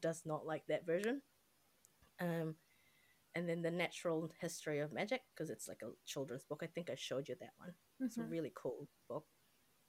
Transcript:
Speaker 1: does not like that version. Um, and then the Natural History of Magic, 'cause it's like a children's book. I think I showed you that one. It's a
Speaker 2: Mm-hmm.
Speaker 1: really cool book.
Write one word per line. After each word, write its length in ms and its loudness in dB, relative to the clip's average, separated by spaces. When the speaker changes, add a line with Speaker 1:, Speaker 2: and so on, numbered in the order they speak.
Speaker 1:
does 260 2
not 180 0
like 220 -2
that 180 2
version. 380 4
Um, 360 2
and 120 2
then 140 4
the 80 4
Natural 680 2
History 400 0
of 120 0
Magic, 300 0
'cause 120 -2
it's 200 -6
like 140 -8
a 100 -6
children's 380 -2
book. 200 -4
I 20 -2
think 240 -4
I 60 -2
showed 320 -2
you 120 -2
that 180 -12
one. 160 -12
It's 160 2
a 60 2
Speaker 2:
Mm-hmm. 80 -2
Speaker 1:
really 260 0
cool 320 -2
book. 180 -4